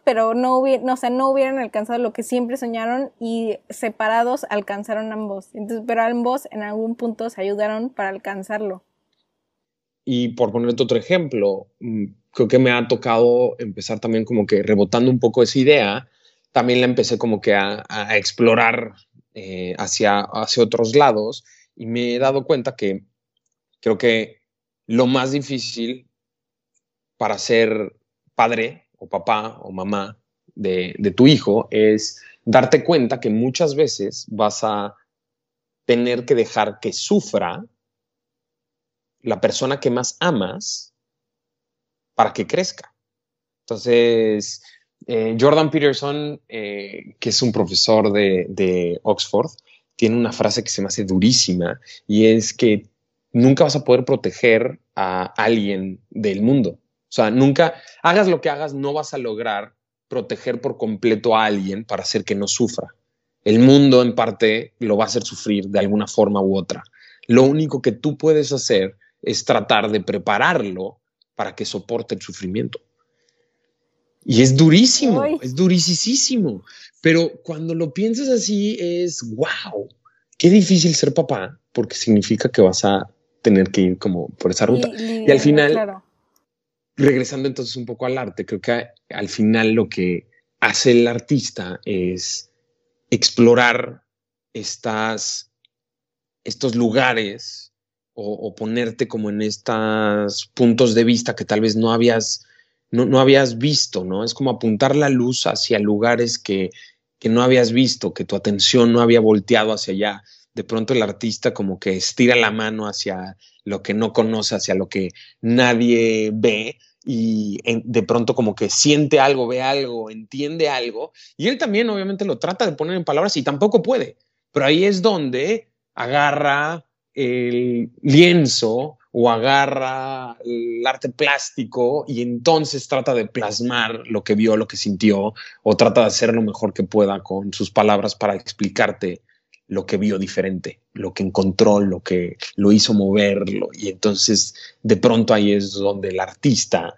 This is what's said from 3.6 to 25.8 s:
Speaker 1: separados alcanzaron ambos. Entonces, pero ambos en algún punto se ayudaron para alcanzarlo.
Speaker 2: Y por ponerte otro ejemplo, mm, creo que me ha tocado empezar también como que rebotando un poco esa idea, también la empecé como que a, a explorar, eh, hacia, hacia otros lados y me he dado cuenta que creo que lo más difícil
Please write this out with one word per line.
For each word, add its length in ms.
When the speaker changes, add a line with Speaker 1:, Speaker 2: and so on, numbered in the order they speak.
Speaker 1:
separados 800
alcanzaron 640
ambos. 400
Entonces, 340
pero 140
ambos 500
en 120
algún 320
punto 340
se 100
ayudaron 500
para 200
alcanzarlo. 760
Speaker 2:
Y 260
por 220
ponerte 320
otro 140
ejemplo, 680
mm, 260
creo 160
que 100
me 120
ha 180
tocado 720
empezar 420
también 240
como 200
que 160
rebotando 480
un 100
poco 220
esa 180
idea, 500
también 300
la 60
empecé 300
como 220
que 160
a, 320
a 300
explorar, 760
eh, 420
hacia, 420
hacia 440
otros 340
lados 480
y 80
me 280
he 60
dado 260
cuenta 300
que 300
creo 180
que 440
lo 220
más 240
difícil 800